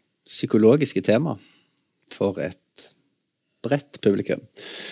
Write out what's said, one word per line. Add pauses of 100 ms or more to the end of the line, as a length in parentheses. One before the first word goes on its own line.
(280)
psykologiske
tema (720)
for
et (800)
bredt
publikum. (480)